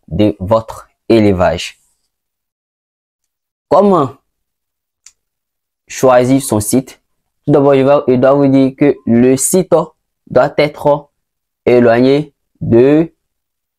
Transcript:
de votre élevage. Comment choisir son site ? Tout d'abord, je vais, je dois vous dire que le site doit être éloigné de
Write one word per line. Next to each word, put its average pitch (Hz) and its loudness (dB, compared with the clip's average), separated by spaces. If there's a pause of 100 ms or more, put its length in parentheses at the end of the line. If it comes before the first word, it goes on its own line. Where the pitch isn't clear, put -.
de 104 -4
votre - -6 (220)
élevage. 92 -2 (1900)
Comment 175 0 (1700)
choisir 127 0
son 110 -4
site ? - -6 (420)
Tout 143 -2
d'abord, 143 2
je 135 2
vais, 143 0
je - -
dois 131 0
vous 143 0
dire 135 0
que 135 0
le 123 2
site 185 -4 (560)
doit 139 0
être 147 -4 (560)
éloigné 123 2 (300)
de 139 2 (680)